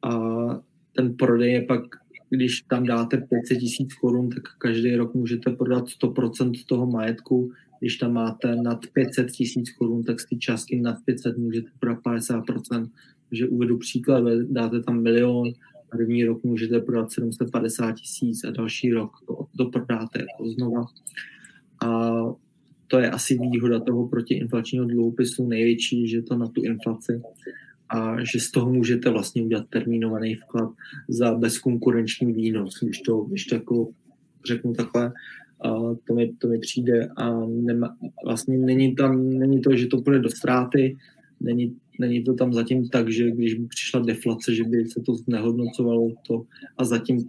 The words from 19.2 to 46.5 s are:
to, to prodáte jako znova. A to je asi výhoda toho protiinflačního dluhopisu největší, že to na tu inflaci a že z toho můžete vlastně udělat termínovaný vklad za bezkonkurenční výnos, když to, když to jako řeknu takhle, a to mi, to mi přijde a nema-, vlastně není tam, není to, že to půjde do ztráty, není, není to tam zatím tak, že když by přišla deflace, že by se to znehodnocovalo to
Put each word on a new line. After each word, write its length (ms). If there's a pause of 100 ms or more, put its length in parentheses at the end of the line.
to, 200 (100)
to 80
prodáte 540
jako 300
znova. 360 (1000)
A 260 (760)
to 120
je 100
asi 280
výhoda 420
toho 280
protiinflačního 760
dluhopisu 640
největší, 600
že 140
to 160
na 100
tu 160
inflaci 580 (680)
a 340 (100)
že 60
z 120
toho 220
můžete 360
vlastně 340
udělat 260
termínovaný 680
vklad 340 (380)
za 280
bezkonkurenční 1000
výnos, 500
když 180
to, 200
když 240
to 100
jako 340 (580)
řeknu 260
takhle, 400 (480)
a 80 (380)
to 80
mi, 220
to 100
mi 120
přijde 480 (100)
a 120 (160)
nema-, 500 (300)
vlastně 320
není 380
tam, 340
není 320
to, 140
že 120
to 140
půjde 180
do 100
ztráty, 680 (420)
není, 360 (240)
není 240
to 100
tam 200
zatím 360
tak, 220
že 200
když 220
by 140
přišla 320
deflace, 560
že 80
by 220
se 200
to 100
znehodnocovalo 1000 (140)
to 180 (320)